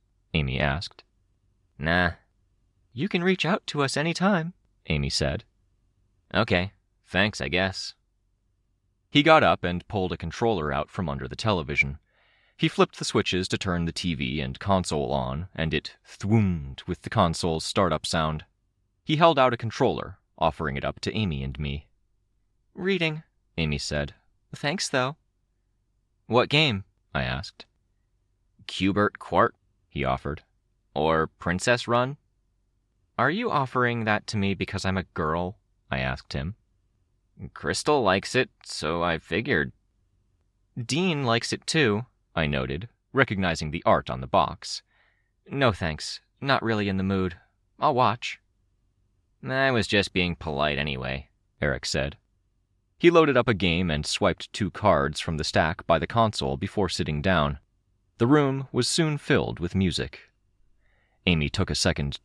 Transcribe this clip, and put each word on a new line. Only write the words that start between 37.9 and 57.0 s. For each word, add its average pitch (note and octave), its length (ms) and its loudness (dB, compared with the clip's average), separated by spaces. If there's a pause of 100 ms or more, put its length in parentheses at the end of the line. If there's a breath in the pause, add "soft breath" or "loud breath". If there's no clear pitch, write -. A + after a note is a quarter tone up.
likes G2 320 2
it, B2+ 160 2 (140)
so E2 400 -4
I E2 160 0
figured." E2+ 520 -2 (1040)
"Dean C#3+ 480 -2
likes A#2 300 0
it - 140 -6
too," B2 400 2 (280)
I D#2+ 120 0
noted, C#2+ 420 -4 (220)
recognizing F#2+ 580 0
the E2 160 -6
art F2+ 240 4
on B1+ 100 -6
the C2 60 -10 (160)
box. - 400 -6 (640)
"No C3 260 0
thanks, D#2+ 500 -6 (200)
not C3+ 220 0
really G#2+ 260 0
in F#2+ 80 0
the F#2+ 60 -2
mood. F#2+ 340 0 (400)
I'll C#3+ 160 2
watch." A#2+ 460 0 (1040)
"I C3+ 260 2
was A#2 160 2
just G2+ 260 2
being F2+ 240 0
polite D2 440 -2
anyway," C2+ 500 -6 (320)
Eric C2+ 240 -2
said. C#2 320 -2 (800)
He E3+ 140 6
loaded D#3 260 6
up A#2+ 100 2
a A#2+ 60 4
game F2 380 2
and D2 160 -2
swiped - 460 0
two F#2+ 180 -4
cards D#2 480 2
from D#2+ 180 -4
the D2+ 60 -2
stack E2 420 0
by E2 140 4
the D#2+ 80 -4
console D2 500 0
before F#2 320 -2
sitting D2+ 320 -4